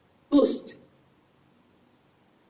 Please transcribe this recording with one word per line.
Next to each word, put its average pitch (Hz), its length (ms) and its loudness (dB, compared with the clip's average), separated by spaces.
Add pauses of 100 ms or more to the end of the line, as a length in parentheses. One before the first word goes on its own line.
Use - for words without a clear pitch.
(360)
दुष्ट। - 440 0 (1700)